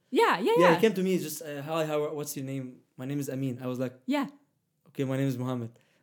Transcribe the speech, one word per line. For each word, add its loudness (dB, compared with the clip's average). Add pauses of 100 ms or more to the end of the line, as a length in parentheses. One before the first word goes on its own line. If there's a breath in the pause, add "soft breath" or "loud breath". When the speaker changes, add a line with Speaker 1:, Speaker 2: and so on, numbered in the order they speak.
(100)
Speaker 1:
Yeah, 4
yeah, -4
Speaker 2:
Yeah, 2
Speaker 1:
yeah. 8
Speaker 2:
he 2
came 6
to 0
me, 2
just, -6
uh, -8
"Hi, -2
how 0
are, -4
what's -6
your -6
name?" -8 (200)
"My -8
name -4
is -4
Amin." -2
I -6
was -4
like, -4 (120)
Speaker 1:
Yeah. 0 (640)
Speaker 2:
"Okay, -4
my -2
name 2
is -2
Mohammed." -6 (320)